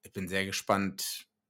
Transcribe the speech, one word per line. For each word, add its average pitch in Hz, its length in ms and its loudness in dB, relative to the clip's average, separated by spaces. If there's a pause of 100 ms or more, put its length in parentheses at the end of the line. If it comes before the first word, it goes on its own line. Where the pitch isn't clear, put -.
Ich 98 100 -20
bin 92 160 -4
sehr 95 160 2
gespannt, - 840 0 (220)